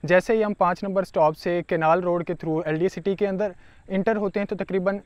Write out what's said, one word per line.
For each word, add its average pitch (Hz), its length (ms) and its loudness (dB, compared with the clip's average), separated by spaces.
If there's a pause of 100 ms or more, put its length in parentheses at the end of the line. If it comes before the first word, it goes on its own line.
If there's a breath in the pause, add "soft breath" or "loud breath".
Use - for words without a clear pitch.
जैसे 180 300 4
ही 220 80 2
हम 208 100 -2
पाँच 180 320 0
नंबर 190 200 -2
स्टॉप 160 300 2
से 175 340 -2
केनाल 165 320 2
रोड 175 240 -2
के 175 100 -4
through 160 320 -2
एलडीए 160 220 0
सिटी 190 260 -4
के 202 120 0
अंदर 190 280 -2 (360 soft breath)
इंटर 196 260 0
होते 202 240 -2
हैं, 202 60 -2
तो 208 100 -6
तकरीबन 190 500 -2